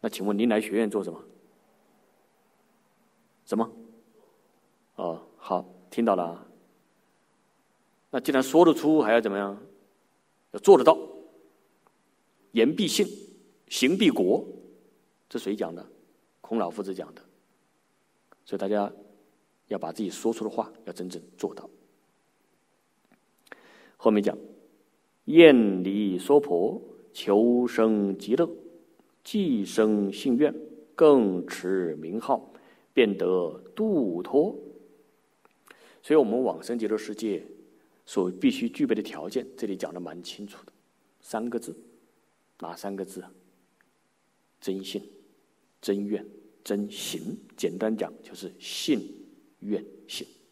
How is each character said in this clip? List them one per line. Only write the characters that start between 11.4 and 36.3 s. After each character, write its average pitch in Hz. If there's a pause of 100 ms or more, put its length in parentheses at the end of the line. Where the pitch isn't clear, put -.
言 113
必 196
信， 196 (600)
行 151
必 190
果。 107 (840)
这 120
谁 101
讲 85
的？ 90 (540)
孔 -
老 92
夫 98
子 95
讲 80
的。 - (1200)
所 101
以 -
大 98
家 101 (760)
要 101
把 82
自 110
己 95
说 113
出 113
的 110
话 110 (140)
要 92
真 92
正 90 (140)
做 -
到。 - (2250)
后 117
面 104
讲， 101 (880)
厌 123
离 98
娑 139
婆， 104 (320)
求 120
生 107
极 110
乐， 165 (720)
既 139
生 104
信 123
愿， 147 (400)
更 113
持 90
名 82
号， - (440)
便 101
得 90 (120)
度 135
脱。 160 (1500)
所 -
以 156
我 139
们 113